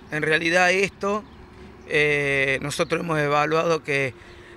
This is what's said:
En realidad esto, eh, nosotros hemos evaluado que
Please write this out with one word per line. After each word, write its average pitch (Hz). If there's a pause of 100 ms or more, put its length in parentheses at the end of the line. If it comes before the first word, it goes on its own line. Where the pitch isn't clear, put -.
En 151
realidad 170
esto, 196 (640)
eh, 143
nosotros 156
hemos 165
evaluado 156
que 139 (400)